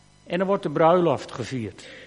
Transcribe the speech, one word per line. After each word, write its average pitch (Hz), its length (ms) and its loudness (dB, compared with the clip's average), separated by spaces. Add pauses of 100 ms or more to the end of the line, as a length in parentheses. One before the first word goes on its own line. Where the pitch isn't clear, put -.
(260)
En 180 140 -4
er 190 60 0
wordt 196 160 -2
de 165 80 -4
bruiloft 165 640 2
gevierd. 113 560 -10 (180)